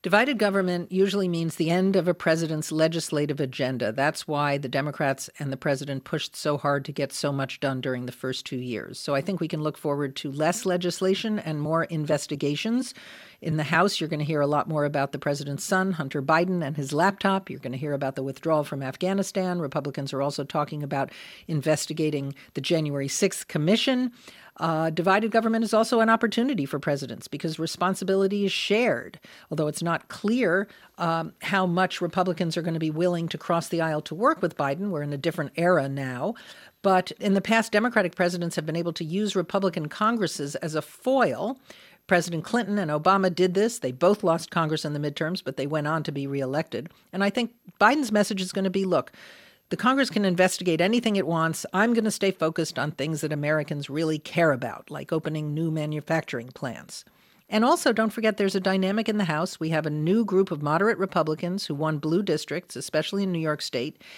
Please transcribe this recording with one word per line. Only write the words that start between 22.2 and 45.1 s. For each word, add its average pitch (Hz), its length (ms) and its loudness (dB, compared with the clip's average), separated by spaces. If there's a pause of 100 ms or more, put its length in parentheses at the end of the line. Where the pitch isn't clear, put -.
the 139 80 -6
January 143 460 0
sixth - 400 -2
commission. 240 640 2 (460)
Uh, 160 320 0
divided 190 400 4
government 226 340 4
is 208 80 0
also 226 280 4
an 226 100 6
opportunity 226 560 2
for 147 120 -4
presidents 139 480 -4
because 156 320 -6
responsibility 190 840 0
is 190 80 0
shared, 202 680 0 (320)
although 151 180 0
it's 151 140 -4
not 170 260 -2
clear, 208 600 0 (300)
um, 165 420 -2
how 190 240 2
much 180 380 2
Republicans 175 560 0
are 160 40 -2
gonna 165 160 -2
be 156 120 0
willing 170 360 0
to 147 120 -6
cross 170 300 0
the 165 120 0
aisle 156 220 0
to - 120 -10
work 254 280 2
with 165 160 -2
Biden. 156 320 -2
We're 151 120 -2
in 147 120 -4
a - 20 -4
different 151 400 -2
era 165 320 4
now. 139 460 -4 (480)
But 185 300 4
in 202 200 0
the 196 80 4
past, 220 320 2
Democratic 208 420 2
presidents 175 420 0
have 156 100 -4
been 160 100 -2
able 170 180 -2
to 170 100 -6
use 196 300 -2
Republican 180 540 0
Congresses 196 680 -2
as 156 180 -4
a 151 80 0
foil. 233 760 0 (480)
President 170 380 0
Clinton 208 340 0
and 160 120 -2
Obama 185 440 4
did 185 200 2
this. 220 240 2
They 131 140 -4
both 185 300 4
lost 165 280 0
Congress 160 340 0
in 151 80 -4
the 147 80 -2
midterms, 156 420 -2